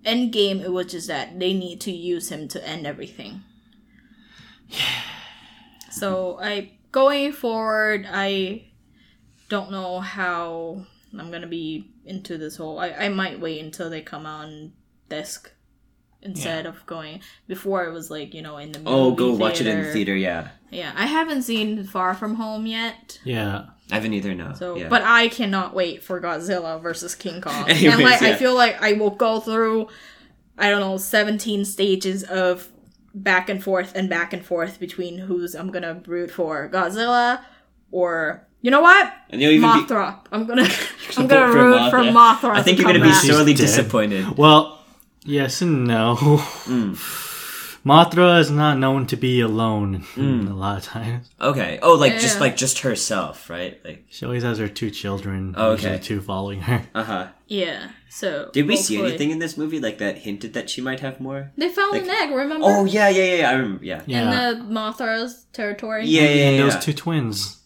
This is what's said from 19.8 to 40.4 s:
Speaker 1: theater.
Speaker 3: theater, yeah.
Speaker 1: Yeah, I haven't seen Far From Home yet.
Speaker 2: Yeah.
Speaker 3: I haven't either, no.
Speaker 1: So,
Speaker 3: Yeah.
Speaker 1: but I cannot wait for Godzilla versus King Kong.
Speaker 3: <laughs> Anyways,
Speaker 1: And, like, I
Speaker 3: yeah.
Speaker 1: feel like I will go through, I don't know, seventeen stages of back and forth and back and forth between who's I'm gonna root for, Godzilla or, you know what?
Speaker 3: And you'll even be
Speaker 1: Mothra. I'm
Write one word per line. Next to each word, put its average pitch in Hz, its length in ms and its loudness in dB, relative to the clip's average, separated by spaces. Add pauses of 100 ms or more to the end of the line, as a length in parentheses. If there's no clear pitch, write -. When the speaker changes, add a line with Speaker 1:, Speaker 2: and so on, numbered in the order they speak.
Speaker 1:
theater. 101 80 -8
Speaker 3:
theater, 98 240 -2
yeah. 87 320 -4 (220)
Speaker 1:
Yeah, 170 260 -12
I 214 100 -2
haven't 311 360 -2
seen 214 420 -4
Far 185 300 -4
From 214 220 -6
Home 220 300 -8
yet. 226 580 -10
Speaker 2:
Yeah. 107 420 -6 (240)
Speaker 3:
I 101 60 -4
haven't 107 180 -4
either, 98 200 -4
no. 87 200 -12
Speaker 1:
So, 180 220 -10
Speaker 3:
Yeah. - 120 -10
Speaker 1:
but 226 140 4
I 233 260 4
cannot 196 460 -4
wait 175 280 -4
for 180 200 -10
Godzilla 170 600 -6
versus 170 320 -8
King 180 280 -12
Kong. 151 120 -8
Speaker 3:
<laughs> 143 140 -4
Anyways, 156 260 6
Speaker 1:
And, 233 80 4
like, 240 200 6
I 220 80 4
Speaker 3:
yeah. 214 60 0
Speaker 1:
feel 254 180 2
like 240 280 2
I 214 120 4
will 208 160 0
go 220 280 0
through, 220 500 -2 (680)
I 202 140 0
don't 202 100 2
know, 190 160 -2
seventeen 208 680 -2
stages 190 580 -2
of 185 460 -2 (440)
back 190 360 0
and 196 120 -6
forth 190 320 -2
and 190 140 -4
back 170 240 -4
and 180 120 -10
forth 170 360 -6
between 175 380 -10
who's 180 360 -6
I'm 180 160 -8
gonna 175 360 -8
root 175 240 -6
for, 156 420 -6
Godzilla 240 680 0 (480)
or, 170 580 -2 (140)
you 240 80 2
know 285 100 6
what? 359 320 8 (160)
Speaker 3:
And - 140 -2
you'll - 100 6
even 226 180 8
be 214 160 6
Speaker 1:
Mothra. 202 320 -4 (140)
I'm 220 140 -4